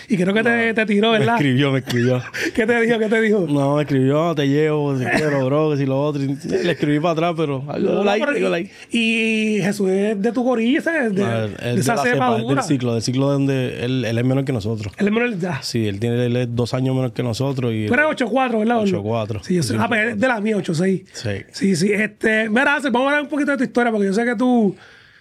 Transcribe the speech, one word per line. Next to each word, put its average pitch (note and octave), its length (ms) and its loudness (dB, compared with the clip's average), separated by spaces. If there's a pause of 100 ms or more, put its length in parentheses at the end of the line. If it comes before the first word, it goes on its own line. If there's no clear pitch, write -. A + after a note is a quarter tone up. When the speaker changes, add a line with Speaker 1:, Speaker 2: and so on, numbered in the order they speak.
Speaker 1:
Y A3 100 0
creo F3+ 180 2
que A3 80 2
te, A#3 240 2
Speaker 2:
No. A3 80 -2
Speaker 1:
te A3 100 2
tiró, G#3 260 2
¿verdad? A3+ 220 2
Speaker 2:
Me A#3 60 2
escribió, C#3 320 4
me C3+ 80 2
escribió. B2 420 2 (160)
Speaker 1:
<laughs> - 160 -4
¿Qué A3+ 140 0
te A#3+ 140 4
dijo? A3+ 180 2
¿Qué A3 80 0
te A3 140 2
dijo? G#3 280 2
Speaker 2:
No, C#3+ 280 2
me D3 40 2
escribió, D3 540 2
"Te C#3+ 120 0
llevo, D3 480 2
te B2+ 140 -2
quiero, C#3+ 380 0
bro, D3+ 240 2
que C#3+ 60 0
si C#3 100 0
lo C3 120 0
otro". D3 220 -2
Y C3+ 60 -2
le D#3 440 -2
escribí D3 280 0
para E3+ 140 0
atrás, E3 220 0
pero C#3+ 320 -4
algo F3 240 -2
Speaker 1:
No, G#3 120 0
Speaker 2:
like, G3+ 200 0
Speaker 1:
pero C#4+ 140 -2
Speaker 2:
algo F#3 100 0
Speaker 1:
y, F#3 40 -2
Speaker 2:
like. F3 200 -4 (200)
Speaker 1:
y A3+ 720 0
Jesús F#3+ 280 0
es G3 320 0
de A#3 100 0
tu B3+ 120 -2
gorilla, B3 380 0
¿sabes? C#4+ 340 -2
De, - 80 0
Speaker 2:
No, A2+ 220 -2
él, G#2 140 -6
él - 160 -2
Speaker 1:
de - 60 2
esa A#2+ 120 0
Speaker 2:
de - 40 0
la C#3+ 60 2
Speaker 1:
cepa B3 100 2
Speaker 2:
cepa, B3 220 2
él - 80 0
Speaker 1:
dura. C#3 120 0
Speaker 2:
del - 80 0
ciclo, B2 300 0
del A2+ 80 0
ciclo C3+ 300 0
donde C3+ 520 0
él, B2+ 220 -2
él A2+ 140 -2
es A#2+ 40 0
menor C3 220 2
que C3 80 -2
nosotros. G#2+ 440 -4
Speaker 1:
Él D3 100 2
es F#3 60 0
menor, A#3 260 -2
ya. E3+ 240 -4
Speaker 2:
Sí, A2+ 240 -2
él G2 120 -4
tiene, A#2 240 0
él A#2+ 120 0
es A#2+ 200 -2
dos A#2+ 200 -2
años C3 200 0
menor C3 180 -2
que C#3 100 -4
nosotros B2 500 -2
y A2 140 -2
Speaker 1:
Tú A#3 80 0
eres D4 100 2
Speaker 2:
él D#4 60 0
Speaker 1:
ocho C4+ 160 -2
cuatro, A#3 320 0
¿verdad? A3+ 220 0
Speaker 2:
ocho F#3+ 200 0
cuatro. G#2+ 420 -4
Speaker 1:
Sí, F#3 120 -2
yo E3+ 80 2
sé. A#2 100 -2
Speaker 2:
Sí, A2 60 0
Speaker 1:
Ah, - 80 0
pues, A3+ 260 0
es G#3 60 -6
de B3+ 80 2
la A#3+ 120 0
mía, G#3+ 160 0
ocho F3 200 -2
seis. F#3 260 0 (120)
Speaker 2:
Sí. - 160 -8 (220)
Speaker 1:
Sí, G3 240 0
sí. F3+ 160 2
Este, A3 560 0
mira, C#4 280 2
Hansel, C#4 160 -2
vamos B3 160 2
a - 20 2
hablar D4 140 2
un C#4+ 60 -10
poquito D4 200 -2
de C#4 80 0
tu C4+ 60 -2
historia, A#3 280 0
porque G#3 140 0
yo G3 80 0
sé A3 100 0
que A#3+ 120 -2
tú, A#3 400 2 (460)